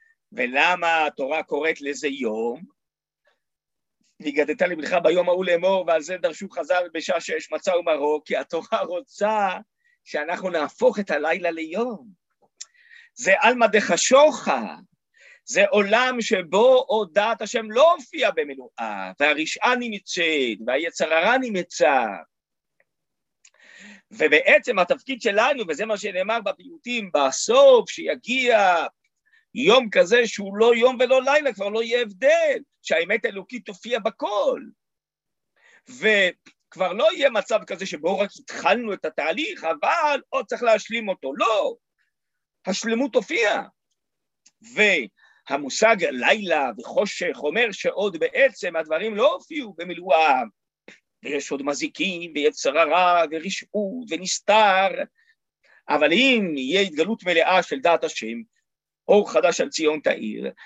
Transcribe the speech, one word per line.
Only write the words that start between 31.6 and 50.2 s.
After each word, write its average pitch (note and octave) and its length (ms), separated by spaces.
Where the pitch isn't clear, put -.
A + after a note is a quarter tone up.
לא A3 140
יהיה A#3 180
הבדל, C4 580
שהאמת F3 420
האלוקית G#3 420
תופיע A3 320
בכל. C4 640
וכבר F#3 1040
לא C4+ 200
יהיה C#4 180
מצב G#3 360
כזה F#3+ 200
שבו F#3 320
רק G3 120
התחלנו G#3 520
את - 120
התהליך, E3+ 600
אבל C#4+ 640
עוד C4 180
צריך A#3 160
להשלים A3 460
אותו. C#3 260
לא, F#4 400
השלמות A3+ 460
תופיע. G#3+ 500
והמושג D3+ 1400
לילה D3 800
וחושך F#3 640
אומר G3+ 300
שעוד F3+ 440
בעצם F3 600
הדברים E3 400
לא B3+ 160
הופיעו C4+ 460
במלואם, E3 720